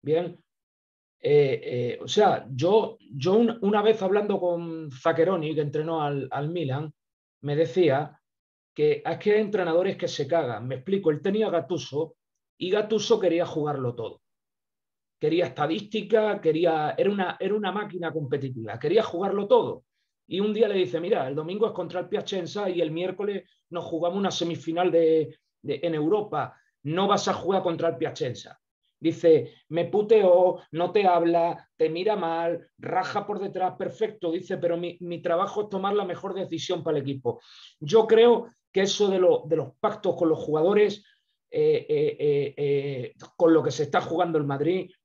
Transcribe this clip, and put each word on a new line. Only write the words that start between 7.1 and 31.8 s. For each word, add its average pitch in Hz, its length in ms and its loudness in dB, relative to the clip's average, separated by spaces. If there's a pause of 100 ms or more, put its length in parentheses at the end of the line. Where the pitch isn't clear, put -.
me 143 160 -4
decía 160 600 2 (560)
que 147 320 2
es 165 120 -4
que 208 160 2
hay 214 80 4
entrenadores 185 560 0
que 170 100 -4
se 147 180 -4
cagan. 123 400 -2
Me 131 100 -6
explico, 190 360 0
él 147 100 -4
tenía 202 260 0
a 160 40 -2
Gattuso 160 640 -4 (420)
y 180 140 -4
Gattuso 208 480 2
quería 170 260 2
jugarlo 139 480 -4
todo. 110 280 -10 (1000)
Quería 160 280 0
estadística, 208 920 -2
quería, 151 580 0
era 180 120 2
una, 190 280 -2
era 190 160 -2
una 202 200 -2
máquina 170 400 -6
competitiva, 127 680 -6
quería 185 240 2
jugarlo 196 440 -4
todo. 190 360 2 (480)
Y 185 100 -2
un 214 120 0
día 220 140 2
le 202 80 -2
dice, 175 240 -2
"Mira, 175 280 -2
el 143 60 -8
domingo 180 320 -4
es 214 80 -4
contra 175 280 -8
el 175 60 -10
Piacenza 190 600 -6
y 175 120 -2
el 156 100 0
miércoles 190 580 -6 (220)
nos 175 140 -8
jugamos 175 340 2
una 196 100 2
semifinal 170 640 0
de, 160 440 6 (280)
de, 143 180 -4
en 165 140 -2
Europa. 151 600 0 (280)
No 175 240 0
vas 202 200 2
a 185 60 0
jugar 185 300 0
contra 165 260 0
el 165 80 -4
Piacenza". 135 640 -6 (400)
Dice, 160 560 4 (140)
"Me 170 160 -2
puteó, 185 760 4 (120)
no 160 200 -4
te 202 160 2
habla, 170 680 2
te 160 140 0